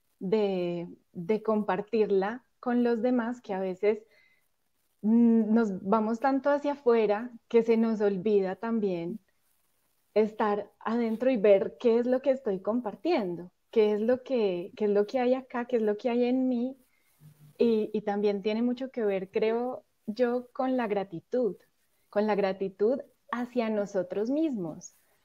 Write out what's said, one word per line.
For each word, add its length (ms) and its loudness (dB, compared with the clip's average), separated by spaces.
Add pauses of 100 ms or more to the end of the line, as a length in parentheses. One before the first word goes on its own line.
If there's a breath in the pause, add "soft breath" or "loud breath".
(200)
de, 680 -2 (260)
de 280 -4
compartirla, 1000 0 (180)
con 240 0
los 160 0
demás 400 -2
que 120 -8
a 60 -4
veces, 400 0 (1040)
mm, 520 4
nos 300 0
vamos 380 0
tanto 280 0
hacia 240 0
afuera 560 0 (200)
que 140 4
se 140 2
nos 240 0
olvida 540 2
también 640 -4 (920)
estar 560 0 (100)
adentro 520 -2
y 60 0
ver 420 4
qué 200 4
es 80 0
lo 140 0
que 100 2
estoy 300 -2
compartiendo, 920 -4 (200)
qué 220 4
es 80 -2
lo 220 0
que, 520 -2
qué 100 -4
es 60 2
lo 160 4
que 120 -2
hay 140 2
acá, 320 -6
qué 120 -2
es 40 0
lo 160 0
que 120 -4
hay 160 2
en 240 0
mí. 280 -2 (800)
Y, 360 2
y 80 -4
también 400 -2
tiene 200 -2
mucho 300 -4
que 140 -4
ver, 260 -2
creo 540 -2 (220)
yo, 460 -2
con 240 -2
la 100 0
gratitud, 680 -2 (540)
con 180 0
la 80 2
gratitud 640 0 (320)
hacia 380 -4
nosotros 600 -2
mismos, 640 -4 (300)